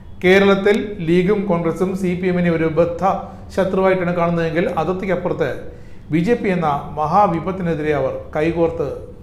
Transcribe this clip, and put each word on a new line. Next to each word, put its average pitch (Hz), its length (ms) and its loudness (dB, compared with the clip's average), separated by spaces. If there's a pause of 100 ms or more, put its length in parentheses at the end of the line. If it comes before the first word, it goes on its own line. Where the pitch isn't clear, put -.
(240)
കേരളത്തിൽ 196 720 4 (120)
ലീഗും 180 320 4 (100)
കോൺഗ്രസും 170 520 0
സി 180 100 0 (100)
പി 185 60 0
എമ്മിനെ 175 300 2
ഒരു 160 100 2 (120)
ബദ്ധ 170 240 0 (520)
ശത്രുവായിട്ടാണ് 185 600 2
കാണുന്നതെങ്കിൽ, 170 500 0 (160)
അതിർത്തിക്കപ്പുറത്ത് 170 680 -2 (640)
ബി 160 160 2
ജെ 240 60 4
പി 233 220 -2
എന്ന 165 120 0 (320)
മഹാവിപത്തിനെതിരെ 165 1000 0
അവർ 131 140 -2 (220)
കൈകോർത്ത് 165 520 0 (360)